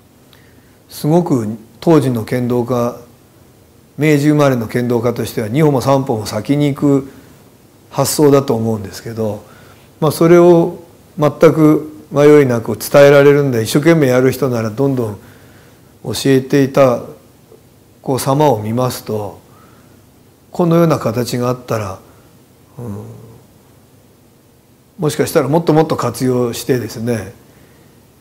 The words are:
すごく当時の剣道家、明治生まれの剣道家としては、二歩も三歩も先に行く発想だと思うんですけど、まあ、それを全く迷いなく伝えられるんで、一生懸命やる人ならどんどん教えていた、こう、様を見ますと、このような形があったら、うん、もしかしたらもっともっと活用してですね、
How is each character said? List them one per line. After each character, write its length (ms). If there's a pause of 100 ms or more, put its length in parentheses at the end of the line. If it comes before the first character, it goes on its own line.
(880)
す 160
ご 180
く 240 (340)
当 180
時 100
の 140
剣 240
道 160
家、 340 (1000)
明 200
治 120
生 60
ま 140
れ 60
の 120
剣 200
道 140
家 120
と 120
し 80
て 80
は、 80
二 120
歩 100
も 100
三 220
歩 140
も 80
先 320
に 160
行 60
く 320 (800)
発 220
想 180
だ 100
と 140
思 200
う 40
ん 40
で 80
す 120
け 80
ど、 320 (560)
ま 80
あ、 40
そ 160
れ 120
を 440 (340)
全 220
く 720
迷 320
い 20
な 160
く 160
伝 300
え 20
ら 140
れ 100
る 100
ん 80
で、 120
一 80
生 80
懸 160
命 120
や 120
る 120
人 180
な 120
ら 80
ど 180
ん 80
ど 140
ん 80 (840)
教 80 (140)
え 160
て 220
い 80
た、 300 (1000)
こ 140
う、 40
様 320
を 100
見 120
ま 180
す 120
と、 360 (1120)
こ 140
の 100
よ 80
う 40
な 120
形 380
が 120
あ 40
っ 120
た 120
ら、 220 (800)
う 40
ん、 240 (1900)
も 100
し 60
か 100
し 60
た 100
ら 60
も 120
っ 40
と 100
も 100
っ 40
と 80
活 300
用 280
し 120
て 140
で 100
す 80
ね、 360 (880)